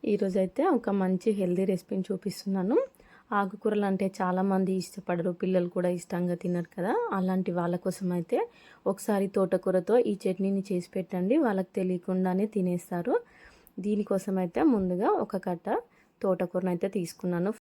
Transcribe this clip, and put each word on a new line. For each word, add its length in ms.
ఈరోజైతే 500
ఒక 140
మంచి 300
హెల్దీ 300
రెసిపీని 400
చూపిస్తున్నాను. 680
ఆకుకూరలు 500
అంటే 180
చాలామంది 600
ఇష్టపడరు, 500
పిల్లలు 320
కూడా 240
ఇష్టంగా 460
తినరు 320
కదా. 180
అలాంటి 400
వాళ్ళ 180
కోసం 220
అయితే 200
ఒకసారి 440
తోటకూరతో 600
ఈ 20
చట్నీని 460
చేసి 260
పెట్టండి, 500
వాళ్ళకి 340
తెలియకుండానే 680
తినేస్తారు. 640
దీనికోసం 580
అయితే 180
ముందుగా 360
ఒక 240
కట్ట 180
తోటకూరను 520
అయితే 220
తీసుకున్నాను. 560